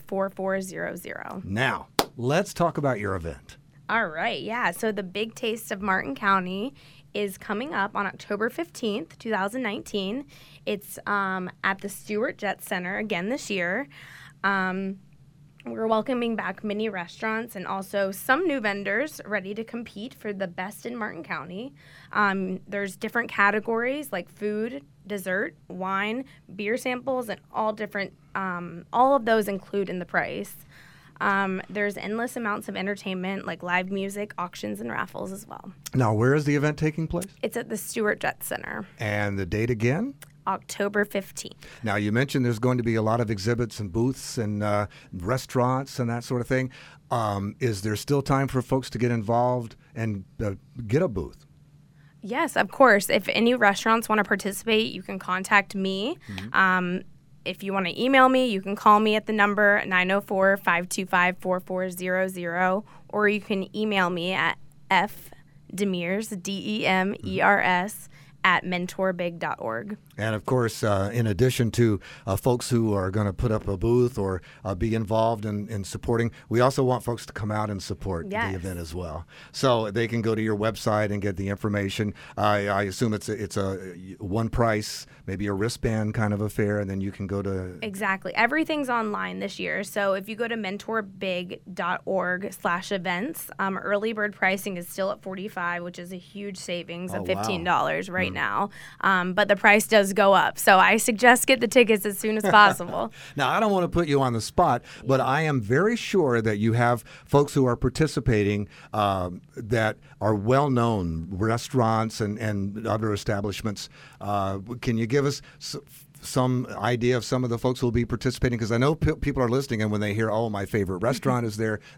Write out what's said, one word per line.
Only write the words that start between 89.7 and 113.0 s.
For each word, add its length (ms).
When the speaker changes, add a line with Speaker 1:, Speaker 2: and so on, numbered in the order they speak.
Speaker 1:
So 300
if 140
you 80
go 120
to 80
mentor 460
big 580
dot 340
org 460
slash 380
events, 600
um, 180
early 340
bird 220
pricing 420
is 120
still 240
at 100
forty-five, 640
which 160
is 120
a 60
huge 400
savings 560
of 60
Speaker 2:
Oh, 20
wow. 40
Speaker 1:
fifteen 200
dollars 480
right 200
Speaker 2:
Mm. 40
Speaker 1:
now. 360
Um, 320
but 140
the 80
price 300
does 280
go 180
up. 260
So 200
I 180
suggest 500
get 140
the 80
tickets 380
as 120
soon 200
as 60
possible. 680
Speaker 2:
<laughs> 120
Now, 140
I 100
don't 100
wanna 200
put 180
you 140
on 100
the 80
spot, 420
but 140
I 220
am 180
very 360
sure 440
that 160
you 160
have 320
folks 260
who 140
are 100
participating, 920
um, 480
that 440
are 140
well-known 960
restaurants 920
and, 160
and 480
other 260